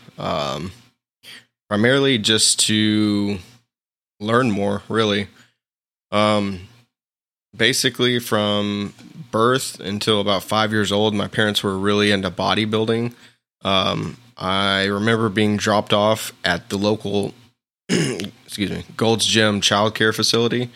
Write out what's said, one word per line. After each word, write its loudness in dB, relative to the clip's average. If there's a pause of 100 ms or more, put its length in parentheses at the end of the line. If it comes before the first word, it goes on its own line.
(180)
um, -6 (960)
primarily 2
just 0
to 0 (840)
learn 2
more, -2
really. 0 (840)
Um, 0 (880)
basically 2
from -2 (380)
birth 0
until -2
about 0
five 0
years 0
old, 2
my -2
parents 0
were -2
really 2
into 0
bodybuilding. 0 (500)
Um, -2 (180)
I 0
remember 0
being 2
dropped 0
off 0 (100)
at -2
the -6
local, -2 (560)
<clears throat> - (680)
excuse -2
me, -8 (120)
Gold's 0
Gym 2
childcare 2
facility. 0